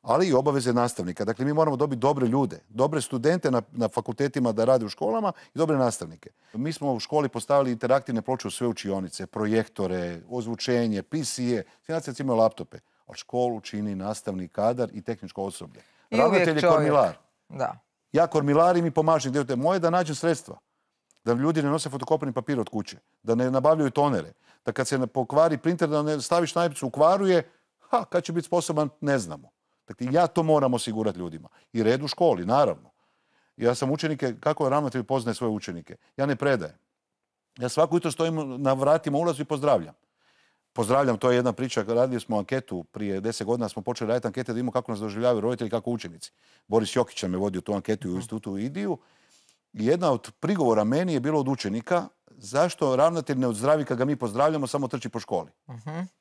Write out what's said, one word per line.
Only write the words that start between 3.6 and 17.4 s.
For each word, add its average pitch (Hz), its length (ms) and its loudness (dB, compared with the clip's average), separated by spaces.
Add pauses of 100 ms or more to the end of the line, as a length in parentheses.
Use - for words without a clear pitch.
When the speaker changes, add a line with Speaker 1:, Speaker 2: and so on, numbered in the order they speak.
Speaker 1:
na 117 160 -2
fakultetima 123 640 -2
da 113 140 2
rade 123 200 4
u 104 40 -6
školama 214 420 -2 (240)
i - 20 -6
dobre 156 200 2
nastavnike. 98 520 -2 (240)
Mi 139 200 -6
smo 143 200 -4
u 113 60 -4
školi 147 300 -2
postavili 135 420 0
interaktivne 120 500 0
ploče 131 260 -4
u 95 40 -4
sve 120 160 -4
učionice, 95 600 -6
projektore, 92 1000 -2
ozvučenje, 117 760 -2
P 151 200 -4
C - 200 -6
E, 120 200 -2 (220)
svi 160 80 -6
nastavnici 143 300 -6
imaju 123 140 0
laptope, - 400 2 (280)
ali - 120 -18
školu 120 440 -4
čini 104 340 -6
nastavni 95 520 -6
kadar 113 460 -2
i 104 80 -12
tehničko 98 420 -10
osoblje. - 380 -12 (280)
Speaker 2:
I 220 60 -6
uvijek - 80 6
Speaker 1:
Ravnatelj 175 320 4
je 151 60 2
Speaker 2:
čovjek. 170 140 6
Speaker 1:
kormilar. 147 420 4 (320)